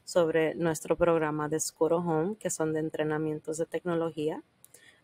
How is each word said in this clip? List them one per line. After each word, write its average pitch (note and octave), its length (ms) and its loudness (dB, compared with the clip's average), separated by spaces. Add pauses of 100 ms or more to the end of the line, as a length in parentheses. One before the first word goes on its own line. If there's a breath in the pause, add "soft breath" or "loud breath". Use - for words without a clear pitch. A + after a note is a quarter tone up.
sobre D#3+ 500 2
nuestro E3 440 0
programa D#3 500 2
de D#3 140 -2
Scuro E3 380 0
Home, E3+ 360 0
que F#3 140 -6
son D#3+ 240 -2
de D#3 80 -2
entrenamientos D#3 760 -2
de E3 100 -4
tecnología. E3 760 -2 (600 loud breath)